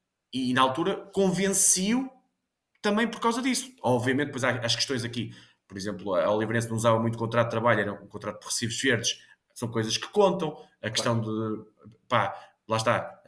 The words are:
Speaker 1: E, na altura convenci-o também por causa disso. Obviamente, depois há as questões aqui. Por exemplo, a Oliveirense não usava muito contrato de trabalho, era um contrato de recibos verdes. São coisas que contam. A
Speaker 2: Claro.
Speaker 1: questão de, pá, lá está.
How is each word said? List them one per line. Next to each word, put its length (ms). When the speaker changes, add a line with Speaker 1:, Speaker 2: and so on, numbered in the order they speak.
Speaker 1:
E, 200
na 80
altura 340
convenci-o 960
também 260
por 120
causa 220
disso. 300
Obviamente, 460
depois 160
há 160
as 160
questões 280
aqui. 280
Por 100
exemplo, 380
a 160
Oliveirense 380
não 60
usava 240
muito 180
contrato 300
de 40
trabalho, 300
era 120
um 140
contrato 340
de 60
recibos 340
verdes. 380
São 160
coisas 280
que 120
contam. 400
A 80
Speaker 2:
Claro. 40
Speaker 1:
questão 280
de, 420
pá, 260
lá 100
está. 500